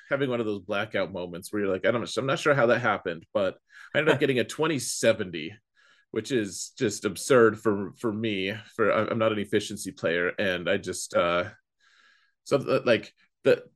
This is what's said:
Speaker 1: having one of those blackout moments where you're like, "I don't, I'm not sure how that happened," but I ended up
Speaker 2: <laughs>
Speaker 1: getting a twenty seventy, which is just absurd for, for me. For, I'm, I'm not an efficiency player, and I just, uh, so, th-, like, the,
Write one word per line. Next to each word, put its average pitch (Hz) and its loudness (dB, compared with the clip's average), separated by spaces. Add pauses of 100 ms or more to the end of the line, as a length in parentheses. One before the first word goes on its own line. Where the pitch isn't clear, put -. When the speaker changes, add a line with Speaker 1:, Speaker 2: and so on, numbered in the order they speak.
Speaker 1:
having 139 -2
one 120 -2
of 110 -2
those 101 -4
blackout 101 -4
moments 87 -10
where 104 -2
you're 98 0
like, 90 -2
"I 92 6
don't, 113 -4
I'm 117 -2
not 165 0
sure 147 2
how 131 4
that 117 4
happened," 92 -2
but 95 0 (360)
I 139 2
ended 151 4
up 139 0
Speaker 2:
<laughs> - -
Speaker 1:
getting 135 2
a 110 0
twenty 156 -2
seventy, 104 -2 (560)
which 110 -6
is 104 -4
just 110 -2
absurd 110 4
for, 101 -2
for 117 -4
me. 104 -4 (200)
For, 104 2
I'm, 110 2
I'm 113 -2
not 110 2
an 107 -2
efficiency 101 -4
player, 87 0
and 90 -2
I 101 2
just, 90 -8
uh, 87 2 (1000)
so, - 2
th-, 131 0
like, 113 2 (320)
the, - 6 (120)